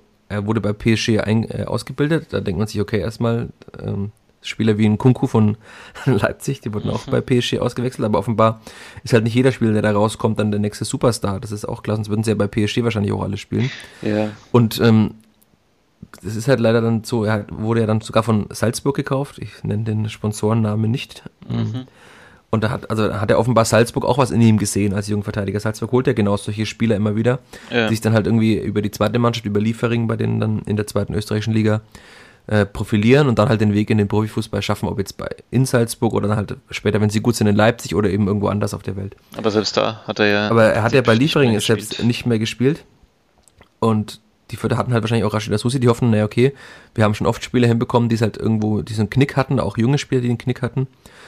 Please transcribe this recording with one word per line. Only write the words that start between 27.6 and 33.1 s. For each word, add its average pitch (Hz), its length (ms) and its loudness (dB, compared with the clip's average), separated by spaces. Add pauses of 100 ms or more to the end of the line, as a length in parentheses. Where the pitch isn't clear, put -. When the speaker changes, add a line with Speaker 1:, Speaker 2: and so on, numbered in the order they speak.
Speaker 2:
Ja. 117 160 2
Speaker 1:
die 107 80 2
sich 107 60 -6
dann 110 120 2
halt 107 120 4
irgendwie 110 320 2
über 104 240 -2
die 104 100 -4
zweite 107 280 -2
Mannschaft, 117 260 0
über 104 140 -2
Liefering, 113 480 0
bei 113 80 -2
denen 113 240 -2
dann 110 200 -2
in - 180 -2
der 107 100 -4
zweiten 101 260 -4
österreichischen 107 400 -2
Liga 107 280 2 (680)
äh, 104 180 2
profilieren 113 600 2